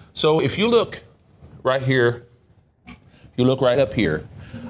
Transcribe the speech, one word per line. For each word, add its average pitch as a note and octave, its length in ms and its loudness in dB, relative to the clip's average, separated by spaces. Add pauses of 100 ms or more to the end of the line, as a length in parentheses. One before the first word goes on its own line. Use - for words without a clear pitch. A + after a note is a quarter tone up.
(140)
So D#3 260 0
if C3+ 180 -2
you G3+ 100 0
look A#3 320 0 (600)
right C3 220 0
here, B2 420 2 (640)
if - 500 -20
you B2 80 2
look C3 160 0
right B2 160 2
up C3+ 160 0
here, D#2+ 340 -2 (420)